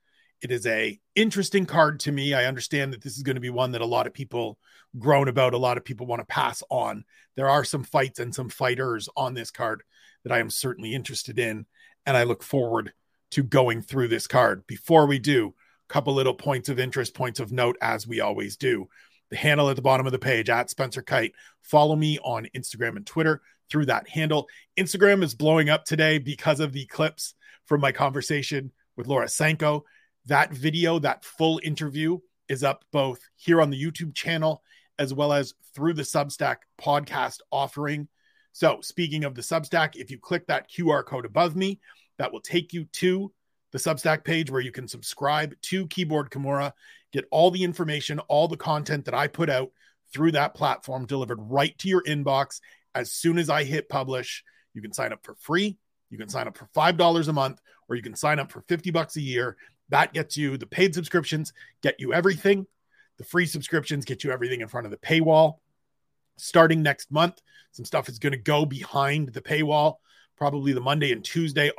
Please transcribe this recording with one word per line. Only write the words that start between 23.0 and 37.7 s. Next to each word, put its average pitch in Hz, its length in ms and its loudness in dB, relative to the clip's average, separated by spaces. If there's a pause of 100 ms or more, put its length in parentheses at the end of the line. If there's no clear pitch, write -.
Twitter 156 360 0 (280)
through 147 160 2
that 113 240 0
handle. 156 400 0 (280)
Instagram 196 460 6
is 135 100 -2
blowing 156 360 4
up 156 160 2
today 156 320 2
because 143 420 0
of 147 140 -2
the 135 140 -8
clips - 480 -4 (300)
from 147 140 2
my 135 140 2
conversation 139 800 -2 (260)
with 120 100 -10
Laura 127 220 0
Sanko. 151 560 0 (400)
That 143 260 2
video, 160 480 0
that 143 240 -2
full 160 400 0
interview, 156 560 -2 (300)
is 139 160 -2
up 139 260 0
both 135 300 0 (160)
here 165 240 6
on 147 80 6
the 135 120 -4
YouTube 160 320 -6
channel 160 480 -2 (380)
as 139 140 -2
well 147 180 2
as 139 220 0 (200)
through 160 200 0
the 151 80 -4
Substack 143 560 -2 (240)
podcast 143 560 -2 (120)
offering. 147 600 -6 (420)